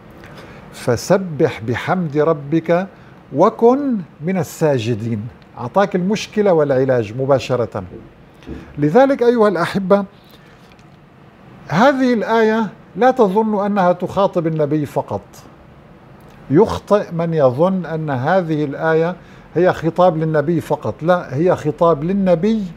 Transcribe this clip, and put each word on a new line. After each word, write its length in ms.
فسبح 960
بحمد 500
ربك 680
وكن 640
من 160
الساجدين". 880
أعطاك 380
المشكلة 580
والعلاج 640
مباشرة. 680
لذلك 460
أيها 240
الأحبة، 580
هذه 460
الآية 540
لا 160
تظن 540
أنها 280
تخاطب 540
النبي 380
فقط. 360
يخطئ 600
من 220
يظن 520
أن 240
هذه 560
الآية 500
هي 180
خطاب 440
للنبي 440
فقط. 400
لا، 340
هي 200
خطاب 480
للنبي 600